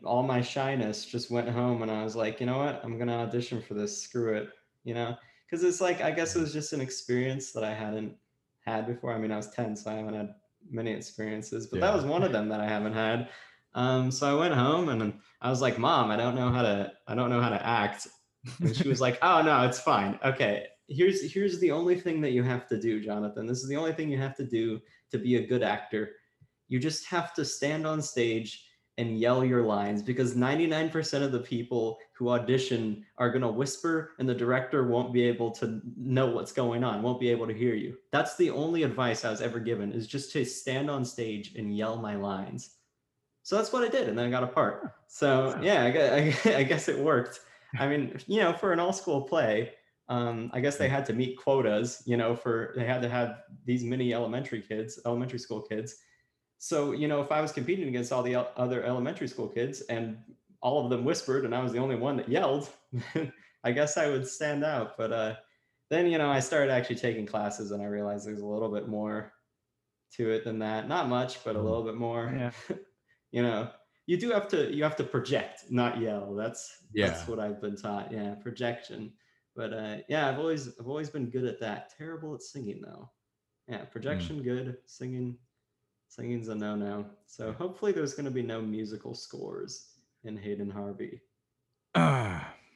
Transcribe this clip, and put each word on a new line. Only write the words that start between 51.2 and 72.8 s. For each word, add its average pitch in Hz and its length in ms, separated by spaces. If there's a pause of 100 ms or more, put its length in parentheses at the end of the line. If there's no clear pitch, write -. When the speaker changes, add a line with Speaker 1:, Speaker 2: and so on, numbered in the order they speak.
Speaker 1:
quotas, 120 720
you 120 100
know, 117 200
for, 113 400
they 123 100
had 123 160
to 120 60
have 120 340 (220)
these 123 200
many 123 300
elementary 117 480
kids, 110 420
elementary 123 360
school 110 200
kids. 110 360 (640)
So, 147 340
you 151 160
know, 147 120
if 143 120
I 151 100
was 151 100
competing 151 360
against 123 240
all 127 100
the 123 120
el-, 123 220
other 123 280
elementary 127 440
school 110 200
kids - 340
and 113 360 (440)
all 135 200
of 123 60
them 120 160
whispered 135 400
and 117 100
I 127 80
was 123 100
the 117 80
only 131 160
one 131 200
that 113 120
yelled, 147 420 (480)
<laughs> - 460
I 120 80
guess 147 260
I 156 100
would 135 180
stand 147 380
out. 127 320
But, 113 160
uh, 110 240 (540)
then, 170 160
you 170 100
know, 147 140
I 139 100
started 139 320
actually 123 240
taking 110 300
classes 104 460
and 101 100
I 104 40
realized 104 400
there's 107 140
a 104 60
little 107 260
bit 104 160
more 107 460 (800)
to 113 180
it 110 140
than 110 160
that. 110 280
Not 151 200
much, 123 360
but 110 120
a - 20
Speaker 2:
Mm. 107 60
Speaker 1:
little 113 200
bit 110 120
more. 117 380
Speaker 2:
Yeah. 123 180 (160)
Speaker 1:
<laughs> - 80 (560)